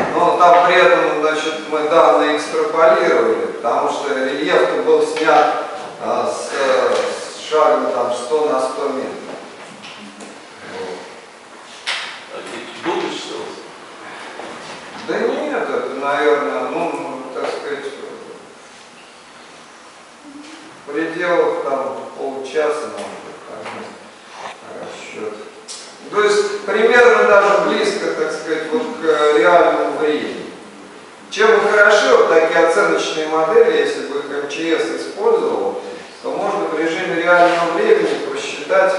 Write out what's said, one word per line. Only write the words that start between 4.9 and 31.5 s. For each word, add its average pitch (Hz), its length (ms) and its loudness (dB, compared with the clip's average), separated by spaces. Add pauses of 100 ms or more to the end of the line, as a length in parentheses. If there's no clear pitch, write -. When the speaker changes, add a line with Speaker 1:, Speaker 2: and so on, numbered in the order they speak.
Speaker 1:
снят, 151 600 2 (360)
а, 113 260 -2
с, - 280 -6
э, - 400 2
с - 560 -6
шагом 151 420 2
там - 220 -2
сто 151 320 0
на 131 140 0
сто 135 300 -4
метров. - 220 -6 (1700)
Вот. 466 200 -10 (1400)
Speaker 2:
А - 40 -10
и - 460 -12
долго - 280 -2
считалось? - 460 -10 (1500)
Speaker 1:
Да 208 100 -2
нет, 294 500 -2
это, - 320 -4
наверное, 143 680 0
ну, - 520 -6 (120)
так - 120 -6
сказать, - 380 -8 (3000)
в 143 60 -10
пределах 165 720 0
там - 320 -4 (200)
полчаса, 147 760 -4
может - 340 -12
быть, - 120 -18 (100)
так, - 140 -14 (1160)
расчёт. - 540 -12 (800)
То 208 100 2
есть 208 420 2
примерно 233 600 6
даже 202 440 6
близко, 196 380 0 (120)
так - 140 -2
сказать, 156 300 -4 (100)
вот 160 100 0 (180)
к 151 360 4
реальному 156 600 4
времени. - 480 -2 (840)
Чем 220 200 4